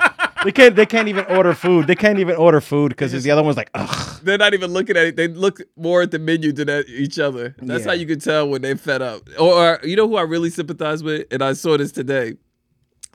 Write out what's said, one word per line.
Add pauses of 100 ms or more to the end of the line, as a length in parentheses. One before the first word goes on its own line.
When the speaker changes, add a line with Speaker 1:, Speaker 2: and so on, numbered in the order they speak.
(440)
Speaker 1:
They
can't,
they
can't
even
order
food.
They
can't
even
order
food
'cause
Speaker 2:
They
just
Speaker 1:
the
other
one's
like,
"Ugh."
Speaker 2:
They're
not
even
looking
at
it.
They
look (160)
more
at
the
menu
than
at
each
other.
That's
how
Speaker 1:
Yeah.
Speaker 2:
you
can
tell
when
they're
fed
up. (180)
Or, (220)
or
you
know
who
I
really
sympathize
with,
and
I
saw
this
today? (760)